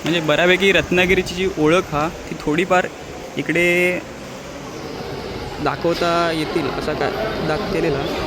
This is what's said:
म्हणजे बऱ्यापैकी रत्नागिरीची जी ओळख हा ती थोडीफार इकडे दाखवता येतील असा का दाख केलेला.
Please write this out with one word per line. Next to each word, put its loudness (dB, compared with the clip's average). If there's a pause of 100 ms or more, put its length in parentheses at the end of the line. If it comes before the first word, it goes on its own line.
म्हणजे 2
बऱ्यापैकी 4
रत्नागिरीची 4
जी 0 (100)
ओळख 6 (100)
हा 0 (200)
ती -6
थोडीफार 2 (500)
इकडे 2 (1600)
दाखवता 0
येतील -2
असा -4
का 0 (380)
दाख -2
केलेला. 0 (300)